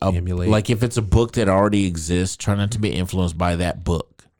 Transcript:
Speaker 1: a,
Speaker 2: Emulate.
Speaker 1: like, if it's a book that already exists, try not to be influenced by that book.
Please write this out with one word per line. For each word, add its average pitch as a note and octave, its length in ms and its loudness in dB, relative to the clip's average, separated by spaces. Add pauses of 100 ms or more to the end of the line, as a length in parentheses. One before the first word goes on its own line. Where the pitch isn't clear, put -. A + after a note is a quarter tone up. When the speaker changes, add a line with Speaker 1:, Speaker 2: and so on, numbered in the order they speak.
Speaker 1:
a, F#2+ 100 0
Speaker 2:
Emulate. F2+ 360 -2
Speaker 1:
like, G#2+ 200 2
if A#2 140 0
it's A#2+ 140 -2
a A2 60 0
book A2 300 2
that A2 160 2
already G2 380 4
exists, F2 500 -2
try G2+ 200 -2
not G2+ 160 0
to A2+ 80 -4
be G#2 120 0
influenced F2 460 -2
by F2 180 0
that F2 280 -4
book. - 400 -4 (160)